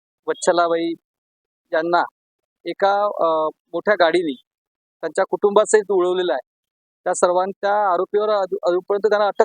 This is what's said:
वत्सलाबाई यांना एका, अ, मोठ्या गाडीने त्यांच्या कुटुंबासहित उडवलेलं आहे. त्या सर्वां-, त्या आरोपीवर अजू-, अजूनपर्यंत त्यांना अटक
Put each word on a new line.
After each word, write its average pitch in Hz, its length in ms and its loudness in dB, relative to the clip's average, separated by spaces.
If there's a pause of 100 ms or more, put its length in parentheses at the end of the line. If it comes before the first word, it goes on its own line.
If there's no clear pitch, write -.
(260)
वत्सलाबाई 170 640 -2 (800)
यांना 170 300 0 (640)
एका, 196 280 -2 (120)
अ, 160 440 -2 (240)
मोठ्या 170 220 -2
गाडीने 165 480 0 (580)
त्यांच्या 165 240 -4
कुटुंबासहित 202 680 2
उडवलेलं 180 420 0
आहे. 131 140 -6 (580)
त्या 180 100 -2
सर्वां-, 180 460 0
त्या 202 320 0
आरोपीवर 208 360 -2
अजू-, 196 340 -2
अजूनपर्यंत 196 480 -2
त्यांना 208 160 2
अटक 214 180 2